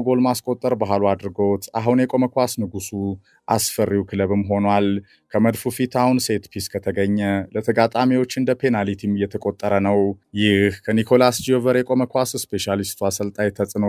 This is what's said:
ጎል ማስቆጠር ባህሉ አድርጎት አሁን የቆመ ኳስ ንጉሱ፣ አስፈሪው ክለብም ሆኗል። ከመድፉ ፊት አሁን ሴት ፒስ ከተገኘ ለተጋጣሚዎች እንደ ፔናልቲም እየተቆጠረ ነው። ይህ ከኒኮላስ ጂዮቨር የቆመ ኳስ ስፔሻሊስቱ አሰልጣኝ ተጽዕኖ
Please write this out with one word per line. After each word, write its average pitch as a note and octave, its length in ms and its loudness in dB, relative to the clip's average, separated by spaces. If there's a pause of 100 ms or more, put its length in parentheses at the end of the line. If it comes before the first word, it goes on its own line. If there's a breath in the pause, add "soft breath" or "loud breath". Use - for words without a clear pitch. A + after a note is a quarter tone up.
ጎል B2+ 200 2
ማስቆጠር B2 540 0
ባህሉ G2+ 300 0
አድርጎት G2 580 0 (120)
አሁን A#2+ 240 2
የቆመ B2+ 300 0
ኳስ B2 260 0
ንጉሱ፣ F#2+ 340 -8 (580 soft breath)
አስፈሪው G2+ 560 0
ክለብም G2 400 0
ሆኗል። G2+ 440 2 (440 soft breath)
ከመድፉ A2+ 380 0
ፊት B2 260 -4
አሁን B2+ 220 2
ሴት G#2+ 300 -4
ፒስ - 200 -8
ከተገኘ G2+ 500 -2 (340)
ለተጋጣሚዎች A#2+ 840 0
እንደ C3 220 -2
ፔናልቲም G2+ 560 -2
እየተቆጠረ G2+ 680 -2
ነው። G2+ 200 2 (340)
ይህ G2+ 460 2
ከኒኮላስ A#2+ 600 4
ጂዮቨር B2+ 360 2
የቆመ B2+ 300 0
ኳስ B2+ 300 -2
ስፔሻሊስቱ G2 680 -4
አሰልጣኝ G2+ 500 -2
ተጽዕኖ G2+ 340 -2